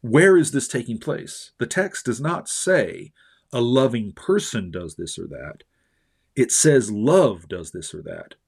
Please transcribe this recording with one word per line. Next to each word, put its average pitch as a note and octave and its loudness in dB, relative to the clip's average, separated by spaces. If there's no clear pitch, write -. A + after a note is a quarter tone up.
Where D#3+ 6
is D#3 2
this C3+ -2
taking A#2+ -6
place? - -10
The A#2 -2
text - -4
does A#2 -2
not D#3 -4
say - -2
a A#2+ -2
loving A#2+ 2
person A#2 -2
does F2 -10
this - -10
or - -10
that. C#2+ -16
It C3 2
says C3 4
love G#2+ 2
does F2 -12
this F2 -12
or D#2 -14
that. E2 -16